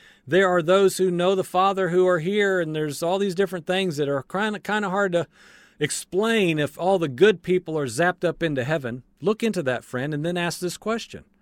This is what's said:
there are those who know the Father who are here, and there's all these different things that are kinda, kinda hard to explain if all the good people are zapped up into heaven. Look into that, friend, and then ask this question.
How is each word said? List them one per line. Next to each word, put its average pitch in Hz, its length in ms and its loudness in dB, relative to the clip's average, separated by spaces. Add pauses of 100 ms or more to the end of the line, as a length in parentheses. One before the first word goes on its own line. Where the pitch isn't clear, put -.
(260)
there 185 220 4
are 180 140 2
those 185 340 4
who 185 140 2
know 175 240 2
the 185 100 0
Father 190 460 0
who 180 180 4
are 180 120 2
here, 196 400 0
and 156 140 -4
there's 156 280 -4
all 175 160 0
these 196 160 0
different 180 320 -2
things 185 320 -2
that 143 100 -2
are 139 140 -2
kinda, 208 360 -4
kinda 208 300 -4
hard 190 240 0
to 170 140 0 (520)
explain 185 800 0
if 147 200 -4
all 185 200 2
the 165 100 0
good 175 340 2
people 180 360 -2
are 143 80 -2
zapped 170 400 0
up 160 160 -2
into 143 220 -2
heaven. 131 380 -4 (180)
Look 214 220 -2
into 214 220 -2
that, 123 200 -2
friend, 131 300 -6
and 147 100 -4
then 175 140 -4
ask 175 220 -4
this 180 180 -8
question. 220 460 -8 (180)